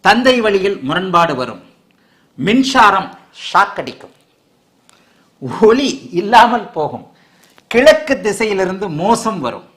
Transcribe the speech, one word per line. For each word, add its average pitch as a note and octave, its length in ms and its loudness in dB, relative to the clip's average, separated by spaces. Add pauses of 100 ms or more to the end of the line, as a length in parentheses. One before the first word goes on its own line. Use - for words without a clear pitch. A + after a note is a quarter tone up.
தந்தை B3 280 4 (120)
வழியில் G3 300 0 (120)
முரண்பாடு E3+ 540 0
வரும், A2 200 -8 (760)
மின்சாரம் G#3 720 2 (360)
ஷாக் F#3+ 380 0
அடிக்கும், - 340 -16 (1500)
ஒளி B3+ 200 2 (340)
இல்லாமல் A3+ 520 2
போகும், C#3+ 320 -6 (680)
கிழக்கு D4 440 2 (100)
திசையிலிருந்து G3 640 -4 (120)
மோசம் G#3+ 440 -2
வரும் G2+ 320 -10